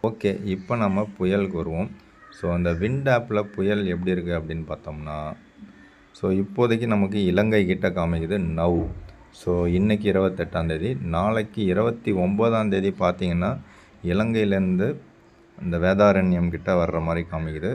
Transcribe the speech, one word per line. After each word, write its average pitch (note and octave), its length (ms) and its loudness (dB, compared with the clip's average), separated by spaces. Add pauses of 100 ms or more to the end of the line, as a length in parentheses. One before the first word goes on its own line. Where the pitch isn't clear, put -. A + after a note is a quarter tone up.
ஓகே, G#2 220 0 (220)
இப்ப F#2+ 300 -4
நம்ம G2+ 200 2 (120)
புயலுக்கு F#2+ 460 0
வருவோம். E2 280 -4 (460)
So, - 100 -14 (120)
அந்த F2 140 2 (120)
விண்ட் C3+ 320 0
ஆப்ல G#2+ 280 0 (120)
புயல் G#2 280 0 (100)
எப்படி F2+ 220 -2
இருக்கு F2 220 -4
அப்படின்னு D#2+ 320 -6
பார்த்தோம்னா, D2+ 480 -10 (1000)
so, G2 100 -2 (140)
இப்போதைக்கு A#2 500 0
நமக்கு G2+ 280 0 (100)
இலங்கை G#2 400 4
கிட்ட F#2 260 0
காமிக்குது E2+ 420 -2 (200)
now. E2+ 160 2 (680)
So, F2+ 140 -2 (240)
இன்னைக்கு G#2 340 2
இருபத்தெட்டாம் F2+ 600 0
தேதி, G#2 200 -4 (240)
நாளைக்கு G#2+ 460 -2 (100)
இருபத்தி A2+ 400 0 (120)
ஒன்பதாம் A2 500 2
தேதி F#2+ 260 2
பார்த்தீங்கன்னா, F2+ 500 0 (600)
இலங்கையிலேருந்து G2 760 2 (720)
இந்த E2+ 280 -4
வேதாரண்யம் F#2 680 4
கிட்ட E2 160 -4 (120)
வர்ற E2 260 0
மாதிரி E2+ 240 -2
காமிக்குது. D#2+ 420 -4